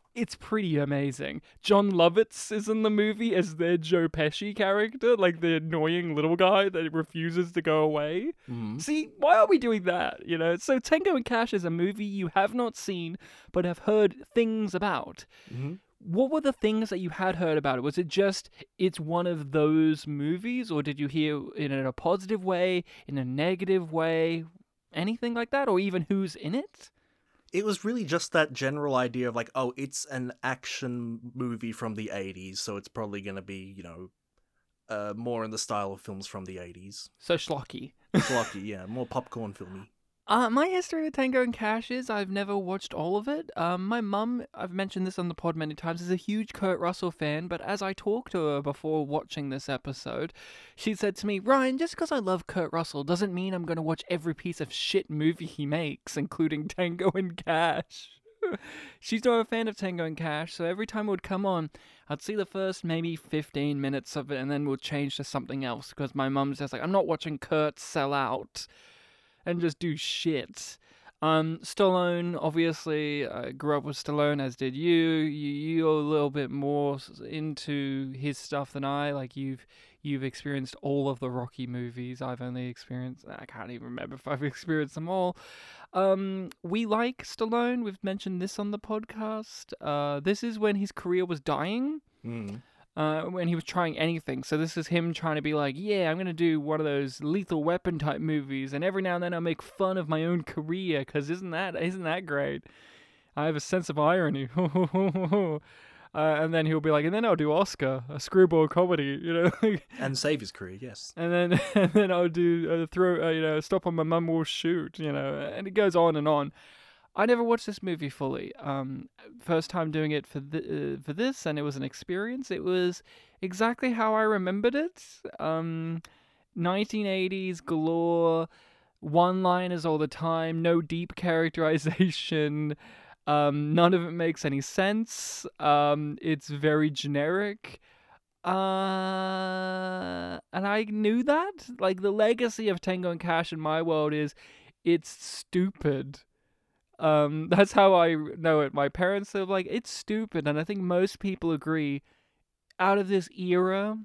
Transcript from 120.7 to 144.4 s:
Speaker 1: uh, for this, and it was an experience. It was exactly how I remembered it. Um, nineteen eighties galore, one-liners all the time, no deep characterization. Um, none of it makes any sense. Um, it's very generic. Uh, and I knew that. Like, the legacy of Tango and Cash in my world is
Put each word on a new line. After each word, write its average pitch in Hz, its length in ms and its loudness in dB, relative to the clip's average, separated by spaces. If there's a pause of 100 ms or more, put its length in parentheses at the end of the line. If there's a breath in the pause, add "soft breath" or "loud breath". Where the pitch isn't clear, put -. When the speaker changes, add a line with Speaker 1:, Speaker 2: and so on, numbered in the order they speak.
Speaker 1:
uh, 139 40 -12
for 151 120 -8
this, 247 320 -2
and 151 140 -2
it 143 40 -2
was 147 120 -2
an 135 80 -6
experience. 214 640 -6
It 180 140 -4
was 180 400 0 (380 soft breath)
exactly 226 500 0
how 220 240 0
I 220 60 4
remembered 208 540 2
it. 320 280 -4 (360)
Um, 165 640 -2 (540 loud breath)
nineteen 202 520 0
eighties 190 540 -2
galore, 165 880 2 (520 soft breath)
one-liners 180 880 2
all 156 120 4
the 151 100 2
time, 165 540 -2
no 170 200 6
deep 165 340 -6
characterization. 156 1600 2 (520 loud breath)
Um, 147 460 2
none 170 200 8
of 170 120 4
it 160 60 -6
makes 165 340 -2
any 139 160 0
sense. - 840 -2 (140)
Um, 147 600 4
it's 156 260 -2
very 151 420 4
generic. 156 920 -2 (1300 soft breath)
Uh, 185 1300 -4 (140)
and 190 140 -2
I 214 220 0
knew 214 340 2
that. 320 460 0 (100)
Like, 190 220 2
the 196 100 2
legacy 220 580 2
of 175 120 0
Tango 185 300 -2
and 165 80 -6
Cash 170 340 0
in 160 60 -6
my 156 220 0
world 151 320 2
is 151 220 -2 (480 loud breath)